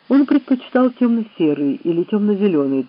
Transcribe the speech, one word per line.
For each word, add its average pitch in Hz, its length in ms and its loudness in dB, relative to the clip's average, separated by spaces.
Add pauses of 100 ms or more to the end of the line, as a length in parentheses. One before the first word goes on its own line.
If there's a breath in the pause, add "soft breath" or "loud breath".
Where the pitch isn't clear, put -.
он 277 160 4
предпочитал 254 640 0
темно-серый 185 840 -2
или 170 280 -2
темно-зеленый 185 840 0